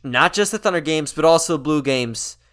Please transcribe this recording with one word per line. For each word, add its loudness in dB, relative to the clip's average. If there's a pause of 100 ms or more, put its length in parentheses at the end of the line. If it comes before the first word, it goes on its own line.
not 2
just -2
the -4
Thunder 0
games, -2
but 0
also 4
the -2
Blue -2
games -4 (160)